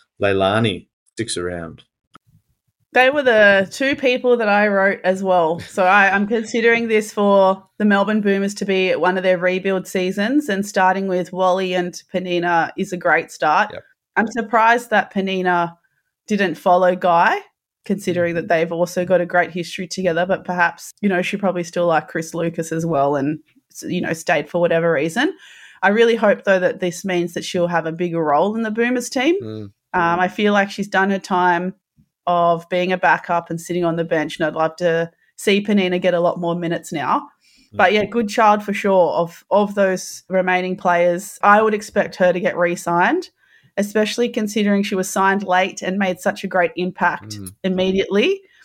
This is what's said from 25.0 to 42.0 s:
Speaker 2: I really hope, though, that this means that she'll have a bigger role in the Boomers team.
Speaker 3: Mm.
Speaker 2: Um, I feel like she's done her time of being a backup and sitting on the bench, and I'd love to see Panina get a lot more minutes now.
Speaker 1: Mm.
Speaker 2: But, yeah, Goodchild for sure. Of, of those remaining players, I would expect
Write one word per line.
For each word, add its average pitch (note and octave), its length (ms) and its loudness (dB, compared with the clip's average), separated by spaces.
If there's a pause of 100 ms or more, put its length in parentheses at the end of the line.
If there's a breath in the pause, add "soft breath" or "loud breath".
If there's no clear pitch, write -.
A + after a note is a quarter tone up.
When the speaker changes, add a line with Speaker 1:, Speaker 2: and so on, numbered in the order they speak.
Speaker 2:
I F#3+ 80 2
really A3+ 260 4
hope, G3+ 300 2
though, F#3+ 140 4
that F3+ 200 -2
this F3 240 -6
means F3 300 -2
that E3+ 100 -8
she'll F3 240 -2
have E3+ 180 -2
a D#3+ 60 -6
bigger E3+ 320 -4
role D#3 320 2
in A3+ 60 -4
the A3 100 -4
Boomers A#3+ 380 -2
team. C#4 320 0
Speaker 3:
Mm. A2 220 -10 (320)
Speaker 2:
Um, F3 240 2
I F#3 100 0
feel G#3 240 0
like G3+ 180 0
she's G3+ 160 -8
done F#3+ 220 0
her G3 100 0
time F3+ 540 0 (520)
of E3+ 440 0
being F3+ 240 -2
a F3+ 40 -2
backup E3+ 520 0
and E3 100 -6
sitting F3 240 -4
on E3 140 -2
the E3 80 -2
bench, D#3+ 340 -4
and E3 80 0
I'd D3+ 60 -4
love D#3+ 240 -2
to E3 340 0 (240)
see G#3 260 2
Panina F#3 400 2
get F3+ 120 2
a E3+ 80 2
lot F3 180 0
more E3+ 160 -2
minutes E3+ 380 -6
now. D#3+ 340 -2 (460 soft breath)
Speaker 1:
Mm. G#3 40 -18
Speaker 2:
But, F#3+ 140 6
yeah, G#3 140 2
Goodchild G#3 580 2
for G#3 80 -6
sure. F#3+ 400 2
Of, E3+ 400 -4
of G3+ 240 2
those F#3+ 540 -2
remaining F#3 480 0
players, F3 680 0
I G#3 180 6
would A3 120 2
expect G#3 420 -4